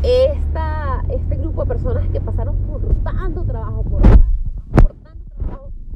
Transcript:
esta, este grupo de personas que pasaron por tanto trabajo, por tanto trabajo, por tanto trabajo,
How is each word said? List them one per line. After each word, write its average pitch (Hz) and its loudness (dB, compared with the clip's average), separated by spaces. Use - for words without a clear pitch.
esta, 302 -2
este - -4
grupo - -4
de - -2
personas - -2
que - -2
pasaron - -4
por - -4
tanto 359 -4
trabajo, - -6
por - 0
tanto - 10
trabajo, - 2
por - 4
tanto - -20
trabajo, - -10